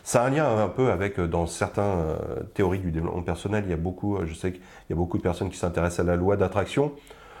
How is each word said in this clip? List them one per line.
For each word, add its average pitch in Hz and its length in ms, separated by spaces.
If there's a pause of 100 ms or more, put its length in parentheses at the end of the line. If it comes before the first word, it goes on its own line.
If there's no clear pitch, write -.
Ça 120 200
a 123 40
un 135 40
lien 135 280
un 104 100
peu 127 220
avec, 98 300
euh, 87 80
dans 85 180
certaines, 101 380
euh, 82 580 (120)
théories 98 260
du 90 100
développement 82 320
personnel, 98 440
il 92 40
y 85 40
a - 20
beaucoup, 92 400
euh, 90 100
je 80 80
sais 90 180
qu'il - 100 (280)
y - 40
a - 20
beaucoup 87 220
de - 40
personnes 90 280
qui - 80
s'intéressent 85 420
à 90 100
la 87 60
loi 95 200
d'attraction. 98 560 (480)